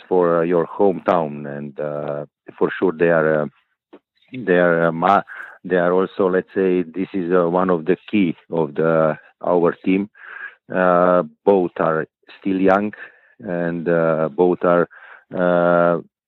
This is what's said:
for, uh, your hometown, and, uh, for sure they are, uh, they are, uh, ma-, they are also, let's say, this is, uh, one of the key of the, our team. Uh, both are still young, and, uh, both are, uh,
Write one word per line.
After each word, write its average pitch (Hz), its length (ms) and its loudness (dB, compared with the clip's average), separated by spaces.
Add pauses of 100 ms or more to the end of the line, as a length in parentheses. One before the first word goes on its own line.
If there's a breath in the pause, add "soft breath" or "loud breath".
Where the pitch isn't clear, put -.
for, 85 340 2
uh, - 20 0
your 85 240 0
hometown, 82 800 -2 (100)
and, 71 220 -14
uh, 73 460 -8 (340)
for 90 180 0
sure 92 140 0
they 85 180 2
are, 78 320 2
uh, 76 40 -2 (880)
they 107 200 -2
are, 85 360 2
uh, - 20 -4
ma-, 90 320 2 (400 loud breath)
they 92 140 -2
are 87 160 2
also, 92 360 0
let's 92 240 -2
say, 92 300 0
this 82 280 -8
is, 87 220 -4
uh, 87 160 2
one 90 220 0
of 80 140 -2
the 87 120 0 (140)
key 95 240 0 (160)
of 78 240 -2
the, 80 420 2 (260 loud breath)
our 87 280 2 (120)
team. 98 280 -2 (600 loud breath)
Uh, 90 520 2 (200)
both 95 340 2
are 80 280 -2 (340)
still 95 220 -2
young, 98 320 2 (460 loud breath)
and, 87 500 -6
uh, 80 400 0
both 87 340 0
are, 87 240 2 (480 loud breath)
uh, 87 640 2 (280)